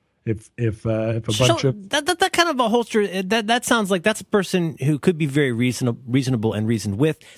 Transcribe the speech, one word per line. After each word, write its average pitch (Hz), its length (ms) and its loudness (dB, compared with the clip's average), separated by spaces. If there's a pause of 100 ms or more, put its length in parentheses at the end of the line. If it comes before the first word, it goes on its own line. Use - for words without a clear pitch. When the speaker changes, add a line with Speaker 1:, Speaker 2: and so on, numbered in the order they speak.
(240)
Speaker 1:
if, 107 320 -6
if, 117 300 -4
uh, 110 300 -2
if 113 120 -8
a 110 40 -4
Speaker 2:
So 123 160 2
Speaker 1:
bunch 330 160 2
of 123 260 -2
Speaker 2:
that, 294 160 -2
that, 339 140 0
that 370 120 0
kind 339 160 2
of 285 120 -2
a 233 80 0
holster, 202 560 0
that, 214 240 0
that 240 180 0
sounds 220 240 2
like 180 140 0
that's 214 180 0
a - 40 -20
person 180 520 0
who 143 200 0
could 165 200 2
be 156 80 0
very 135 260 2
reasonable, 120 540 0
reasonable 117 480 0
and 107 120 -2
reasoned 107 300 -2
with. 151 220 0 (200)